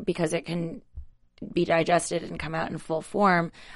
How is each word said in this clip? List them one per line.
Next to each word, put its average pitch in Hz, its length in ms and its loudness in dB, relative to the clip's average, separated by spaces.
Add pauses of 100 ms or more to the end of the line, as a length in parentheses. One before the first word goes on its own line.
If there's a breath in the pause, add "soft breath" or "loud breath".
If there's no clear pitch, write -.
because 175 280 2
it 165 140 -2
can 165 360 -4 (720)
be 170 120 2
digested 170 600 2
and 165 160 -8
come 156 160 -6
out 165 140 -2
in 170 80 -6
full 160 240 -4
form, 180 500 4 (240 loud breath)